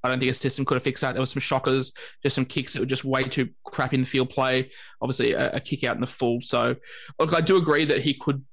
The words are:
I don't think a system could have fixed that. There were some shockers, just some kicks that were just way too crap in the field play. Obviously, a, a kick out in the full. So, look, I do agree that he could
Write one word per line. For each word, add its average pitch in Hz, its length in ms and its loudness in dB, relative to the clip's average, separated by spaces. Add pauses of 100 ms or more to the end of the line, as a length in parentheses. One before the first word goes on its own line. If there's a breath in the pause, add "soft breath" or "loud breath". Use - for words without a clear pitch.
I - 20 2
don't 127 120 0
think 127 120 2
a - 20 -2
system 135 300 -2
could 131 120 2
have 127 80 -2
fixed - 180 -2
that. 131 100 0
There 131 100 -2
were 131 40 2
some 131 160 -6
shockers, 131 500 0 (320 loud breath)
just 135 120 0
some 131 100 2
kicks - 260 -4
that - 80 -4
were - 60 0
just 131 180 -2
way 131 200 0
too 131 260 -2 (160)
crap 131 280 -2
in 131 60 2
the 127 60 2
field 131 240 0
play. 131 420 0 (300 loud breath)
Obviously, 123 320 0
a, - 180 0
a - 80 -2
kick - 240 -6
out 120 120 0
in - 60 -6
the 123 60 -2
full. 120 320 0
So, 123 380 0 (420 loud breath)
look, 160 140 2
I 165 80 4
do 190 160 6
agree 151 260 4
that 147 160 2
he 143 140 0
could 139 280 -2 (120)